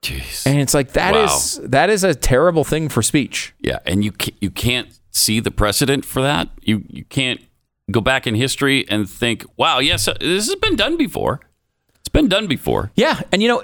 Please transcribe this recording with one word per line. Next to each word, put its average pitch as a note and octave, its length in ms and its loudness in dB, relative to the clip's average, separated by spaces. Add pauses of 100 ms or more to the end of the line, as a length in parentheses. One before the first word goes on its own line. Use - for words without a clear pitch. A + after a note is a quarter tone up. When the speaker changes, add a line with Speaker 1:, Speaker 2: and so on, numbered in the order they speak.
Speaker 1:
Jeez. - 440 -8
Speaker 2:
And C#3+ 140 2
it's C#3 140 0
like, C#3 200 0
that F3+ 200 2
Speaker 1:
Wow. - 120 2
Speaker 2:
is, C#3+ 380 -2
that C#3 260 2
is G#3 140 0
a F#3 120 4
terrible D3+ 480 4
thing D#3 260 -2
for - 120 0
speech. - 580 -2
Speaker 1:
Yeah, B1 260 -4
and G2 200 0
you G#2 60 -2
ca-, - 280 -6
you G2 120 -2
can't B2 380 -2 (220)
see - 280 2
the G#2 120 -2
precedent B2+ 540 0
for - 160 -4
that. C3+ 280 0 (120)
You, G#2+ 280 0
you - 160 -14
can't C3 360 -4 (500)
go G2 100 4
back B2+ 260 2
in A2+ 80 0
history C3+ 540 0
and G#2+ 200 0
think, - 360 -2 (120)
"Wow, C#3+ 220 2
yes, D#3+ 280 0
uh, - 120 -2
this G3 280 -2
has F#4+ 80 -2
been G4 200 0
done B3+ 220 0
before." C#3 420 -2 (600)
It's - 100 -14
been B3+ 200 2
done G3+ 180 0
before. - 480 -2
Speaker 2:
Yeah, D4+ 260 2 (100)
and, F#3+ 100 2
you A3 60 4
know, A#3+ 160 2